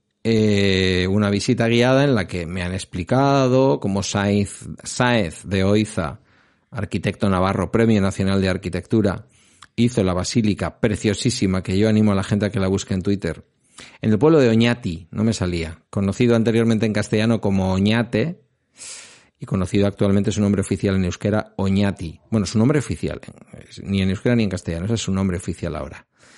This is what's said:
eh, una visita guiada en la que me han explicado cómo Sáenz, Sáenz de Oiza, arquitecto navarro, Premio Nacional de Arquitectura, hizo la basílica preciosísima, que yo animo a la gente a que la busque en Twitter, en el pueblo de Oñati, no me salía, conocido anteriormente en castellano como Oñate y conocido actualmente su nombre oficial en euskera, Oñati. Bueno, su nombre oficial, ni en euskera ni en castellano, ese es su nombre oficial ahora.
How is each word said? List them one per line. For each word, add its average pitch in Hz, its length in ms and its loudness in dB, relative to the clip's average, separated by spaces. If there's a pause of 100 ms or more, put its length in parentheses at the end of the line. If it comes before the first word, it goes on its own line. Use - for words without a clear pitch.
(240)
eh, 98 840 2
una 101 200 2
visita 110 380 0
guiada 123 360 4
en 143 120 2
la 92 120 -2
que 87 180 -6
me 90 180 -6
han 90 100 -4
explicado 131 1040 0
cómo 98 240 -2
Sáenz, 101 640 -2 (160)
Sáenz 117 640 -2
de 95 180 0
Oiza, 98 560 0 (520)
arquitecto 104 580 -4
navarro, 95 420 0
Premio 113 300 4
Nacional 98 400 0
de 95 80 2
Arquitectura, 92 760 -2 (500)
hizo 117 280 2
la 92 100 0
basílica 90 680 -2
preciosísima, 101 840 0
que 95 160 -2
yo 107 100 4
animo 107 220 4
a 98 40 2
la 95 80 0
gente 104 220 0
a 101 60 0
que 101 80 -4
la 95 80 0
busque 98 260 -2
en 92 80 -2
Twitter, 90 440 -4 (560)
en 110 100 0
el 107 80 2
pueblo 156 200 4
de 127 100 4
Oñati, 113 600 0
no - 140 -4
me 113 100 0
salía, 85 560 -4
conocido 107 460 2
anteriormente 113 500 2
en 107 80 0
castellano 107 460 0
como 95 340 0
Oñate 110 680 0 (1000)
y - 60 -16
conocido 98 420 0
actualmente 101 460 0
su 98 80 -2
nombre 101 200 2
oficial 98 360 -2
en 92 80 0
euskera, 101 500 -2
Oñati. 98 640 -2 (100)
Bueno, 107 160 0
su 107 140 -2
nombre 143 200 2
oficial, 76 420 -6 (600)
ni 98 180 0
en 95 80 0
euskera 120 260 0
ni 117 80 2
en 101 60 -2
castellano, 87 360 -6
ese 113 100 -2
es 107 60 -4
su 98 120 -4
nombre 95 240 0
oficial 85 400 -8
ahora. 71 280 -12 (320)